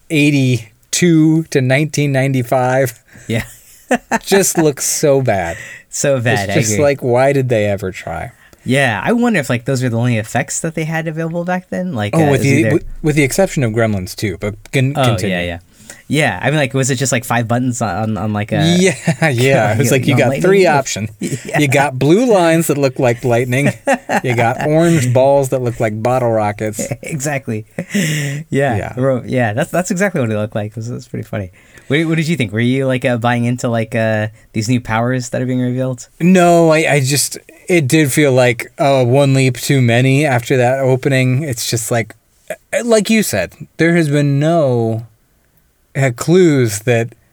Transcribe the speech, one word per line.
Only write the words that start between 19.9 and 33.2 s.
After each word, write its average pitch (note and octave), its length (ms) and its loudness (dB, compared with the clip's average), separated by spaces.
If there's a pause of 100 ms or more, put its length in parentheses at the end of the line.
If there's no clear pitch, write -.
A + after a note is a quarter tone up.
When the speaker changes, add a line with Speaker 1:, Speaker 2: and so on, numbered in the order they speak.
Speaker 2:
<laughs> - 0 -
Speaker 1:
like, C3 160 2
you D3 60 2
Speaker 2:
on - 60 2
Speaker 1:
got B2+ 100 4
Speaker 2:
lightning? C#3 120 -2
Speaker 1:
three F#3 240 4
options. C#3 500 0
Speaker 2:
<laughs> - 40 -20 (260)
Yeah. - 140 -2
Speaker 1:
You D3 80 2
got C#3 320 0
blue E3+ 260 4
lines E3+ 420 4
that D3+ 100 0
look C3+ 220 0
like A#2+ 240 0
lightning. B2 460 0 (160)
Speaker 2:
<laughs> C4 180 0 (200)
Speaker 1:
You B2 120 -2
got A#2 300 0
orange D#3 480 2
balls C3+ 360 2
that C3 120 -2
look A#2+ 200 -4
like A2 200 -2
bottle B2 300 0
rockets. G#2+ 500 -2 (120)
Speaker 2:
<laughs> - 100 -14
Exactly. C3+ 600 -6 (280)
Yeah. D3+ 560 -4
Speaker 1:
Yeah. C3 500 -2
Speaker 2:
Ro-, C3 260 0
yeah, A#2+ 280 0
that's, C#3+ 160 -4
that's F3+ 220 -2
exactly F#3 300 -2
what A2+ 100 -2
it G#2+ 60 -2
looked G#2+ 180 -4
like. G#2 160 -6
It - 60 -16
was, A2+ 120 -10
it B2 40 -8
was B2+ 140 -14
pretty A#2 200 -10
funny. G2+ 240 -8 (360)
What, D#3 200 0
what D#3+ 80 0
did D#3+ 120 -2
you E3+ 100 0
think? A#2 160 -4
Were A2 80 -2
you, C3 260 0
like, B2+ 180 -2
uh, B2 120 0
buying A#2+ 280 0